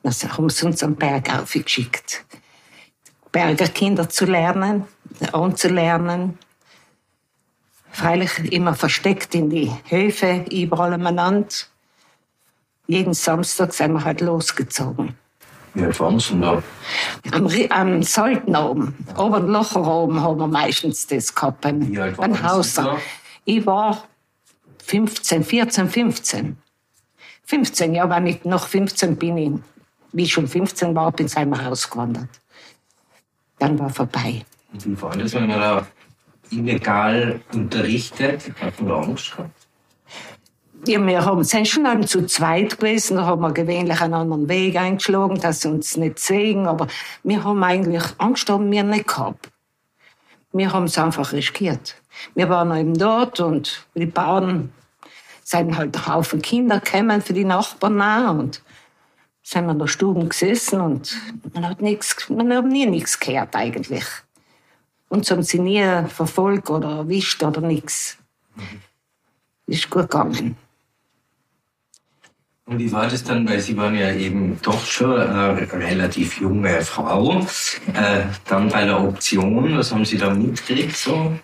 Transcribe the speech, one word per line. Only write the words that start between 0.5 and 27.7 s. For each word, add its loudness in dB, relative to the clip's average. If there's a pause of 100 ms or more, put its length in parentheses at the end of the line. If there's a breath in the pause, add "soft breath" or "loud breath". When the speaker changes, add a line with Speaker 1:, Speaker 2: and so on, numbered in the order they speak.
Speaker 1:
uns 0
am 0
Berg -2
aufgeschickt. -4 (1080 loud breath)
Berger 2
Kinder 0
zu 0
lernen, 2 (480)
anzulernen. 0 (1500 soft breath)
Freilich 0
immer 2
versteckt 0
in 2
die 0 (160)
Höfe, 2
überall 0
umeinander. 2 (1400 soft breath)
Jeden 2
Samstag 0
sind 2
wir 0
halt -2
losgezogen. -2 (580)
Speaker 2:
Wie 0
alt 0
waren 4
Sie -2
denn 2
da? 2 (720 loud breath)
Speaker 1:
Am 2
Ri-, 2
am 2
Salten 2
oben, 0 (220)
oben 2
Locher 2
oben 2
haben 2
wir 0
meistens 0
das -2
gehabt -2
beim, 0
Speaker 2:
Wie -2
alt -2
Speaker 1:
beim 2
Speaker 2:
waren 0
Sie 0
Speaker 1:
Haus. 2
Speaker 2:
da? 0 (480 loud breath)
Speaker 1:
Ich 2
war 0 (800)
fünfzehn, 0
vierzehn, 2
fünfzehn. -2 (840 loud breath)
Fünfzehn, 0